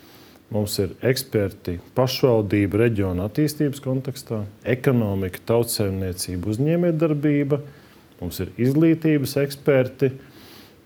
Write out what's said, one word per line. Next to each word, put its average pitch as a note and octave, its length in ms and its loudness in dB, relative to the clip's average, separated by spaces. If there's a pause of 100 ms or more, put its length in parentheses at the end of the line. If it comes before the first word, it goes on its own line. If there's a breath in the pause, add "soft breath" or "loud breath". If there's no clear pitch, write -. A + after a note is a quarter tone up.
(460 loud breath)
Mums G#2 340 -4
ir F#2 200 0
eksperti G#2+ 760 -2 (140)
pašvaldību, G#2+ 880 2
reģionu G2+ 460 0
attīstības D3 580 -2
kontekstā, C3 640 -6 (160)
ekonomika, A2 800 0
tautsaimniecība, F#2+ 1120 -2
uzņēmējdarbība. D3+ 1080 0 (600 loud breath)
Mums F2 180 -8
ir F#2 160 -6
izglītības D3+ 880 2
eksperti, C3+ 720 0 (720 loud breath)